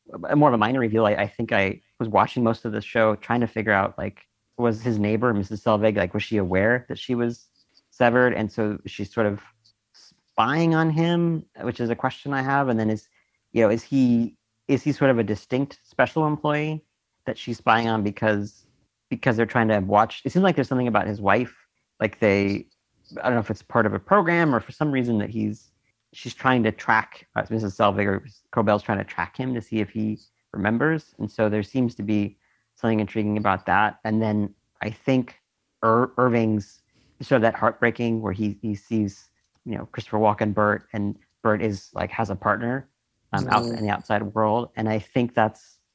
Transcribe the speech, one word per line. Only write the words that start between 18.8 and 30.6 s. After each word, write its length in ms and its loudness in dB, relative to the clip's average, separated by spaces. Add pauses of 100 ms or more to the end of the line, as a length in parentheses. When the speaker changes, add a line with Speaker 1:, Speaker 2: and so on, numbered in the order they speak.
Speaker 1:
because 280 0
they're 100 2
trying 220 2
to 120 4
watch? 440 2
It 80 -4
seems 100 2
like 140 4
there's 120 0
something 200 0
about 180 0
his 140 -4
wife, 340 0 (460)
like 200 -4
they, 460 2 (520)
I 60 -6
don't 100 0
know 60 0
if 100 -4
it's 120 -8
part 240 0
of 80 -2
a 40 -2
program 560 2
or 60 0
for 120 -12
some 180 -4
reason 280 0
that 120 -4
he's, 400 -6 (420)
she's 220 -14
trying 300 2
to 80 2
track, 540 -2 (100)
uh, 140 -2
Missus 260 -4
Selvig 300 2
or 200 -2 (260)
Cobell's 300 2
trying 160 -2
to 60 -4
track 320 -8
him 180 -4
to 80 -6
see 180 -4
if 100 -4
he 280 -4 (340)
remembers. 640 -2